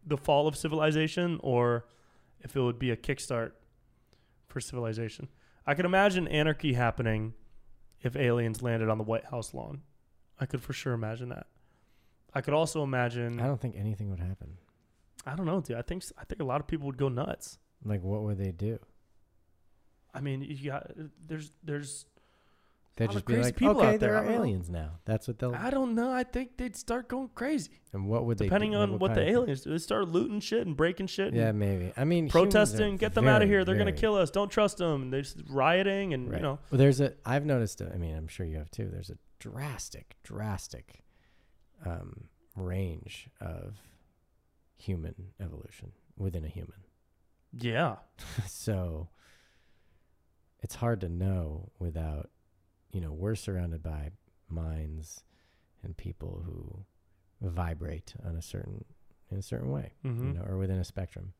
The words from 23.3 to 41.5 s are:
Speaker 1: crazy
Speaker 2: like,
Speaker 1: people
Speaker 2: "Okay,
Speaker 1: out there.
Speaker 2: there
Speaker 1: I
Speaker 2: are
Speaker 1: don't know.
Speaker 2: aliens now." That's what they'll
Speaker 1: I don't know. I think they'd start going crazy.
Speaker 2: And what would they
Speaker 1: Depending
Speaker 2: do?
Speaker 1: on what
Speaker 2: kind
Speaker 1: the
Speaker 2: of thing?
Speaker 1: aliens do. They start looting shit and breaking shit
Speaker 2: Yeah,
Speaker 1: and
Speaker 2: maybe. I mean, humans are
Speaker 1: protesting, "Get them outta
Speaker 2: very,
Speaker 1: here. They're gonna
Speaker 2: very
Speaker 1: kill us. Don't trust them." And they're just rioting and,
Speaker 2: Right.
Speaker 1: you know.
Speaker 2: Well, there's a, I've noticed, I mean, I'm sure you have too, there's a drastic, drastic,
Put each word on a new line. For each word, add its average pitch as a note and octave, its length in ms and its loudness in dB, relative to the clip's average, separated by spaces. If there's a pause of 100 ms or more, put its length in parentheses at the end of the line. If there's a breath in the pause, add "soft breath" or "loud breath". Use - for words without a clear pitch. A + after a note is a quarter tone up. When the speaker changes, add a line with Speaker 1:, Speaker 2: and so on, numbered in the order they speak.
Speaker 1:
crazy A#2+ 120 4
Speaker 2:
like, B2 100 0
Speaker 1:
people D4 220 6
Speaker 2:
"Okay, - 160 10
Speaker 1:
out G#3+ 60 2
there. G#3 100 4
Speaker 2:
there G#3 60 4
Speaker 1:
I G#3+ 40 4
Speaker 2:
are G#3+ 40 -2
Speaker 1:
don't G#3+ 100 0
know. A#3 80 2
Speaker 2:
aliens F#2+ 260 -2
now." E2 380 -6
That's A2 200 -2
what A#2 120 -6
they'll B2 160 -2
Speaker 1:
I A#3 160 -4
don't C4 240 0
know. A#3+ 180 2
I B3+ 120 0
think B3 340 -6
they'd B3 180 -6
start A#3+ 320 -4
going C4 260 -6
crazy. C4 460 -2 (140)
Speaker 2:
And G2 120 -2
what A#2 200 2
would A#2 100 2
they G#2 80 2
Speaker 1:
Depending G#2+ 280 2
Speaker 2:
do? D3 60 2
Speaker 1:
on G#3 200 4
what F#3+ 160 4
Speaker 2:
kind - 20 4
Speaker 1:
the D#3+ 60 6
Speaker 2:
of D3+ 60 4
thing? G#3+ 80 4
Speaker 1:
aliens G#3+ 260 2
do. C#3 80 -6
They D#3+ 80 0
start G3+ 300 0
looting F3+ 320 2
shit A3+ 260 0
and D#3 100 -2
breaking F3 300 2
shit - 260 -2
Speaker 2:
Yeah, A2+ 160 4
Speaker 1:
and G#2 100 2
Speaker 2:
maybe. F#2+ 380 2
I B2+ 80 0
mean, E3+ 220 4
humans B2+ 80 0
are E3+ 80 10
Speaker 1:
protesting, G#3 560 4
"Get G#3+ 160 0
them A3 120 6
outta G#3+ 200 10
Speaker 2:
very, - 40 6
Speaker 1:
here. G3 140 6
They're F#3+ 120 2
gonna G3+ 160 4
Speaker 2:
very C#3+ 60 -2
Speaker 1:
kill G#3+ 180 4
us. F3 140 6
Don't G3+ 200 2
trust G#3 260 4
them." D#3+ 280 2
And B2+ 60 -4
they're C3+ 120 0
just - 160 -10 (100)
rioting F#3 640 4
and, B2+ 180 -2
Speaker 2:
Right. - 60 -2
Speaker 1:
you - 60 -2
know. C#3+ 160 0 (120)
Speaker 2:
Well, C#3 80 4
there's C#3 220 10
a, C#3 140 2 (100)
I've C#3 220 2
noticed, A#2+ 340 2
I F#2 160 -6
mean, E2 180 -4
I'm D#2 140 -6
sure - 160 -6
you D#2 140 -4
have D#2 120 -8
too, G#2 220 -6
there's F#2 160 -10
a A2+ 80 -12 (220)
drastic, - 840 -12
drastic, - 800 -8 (840)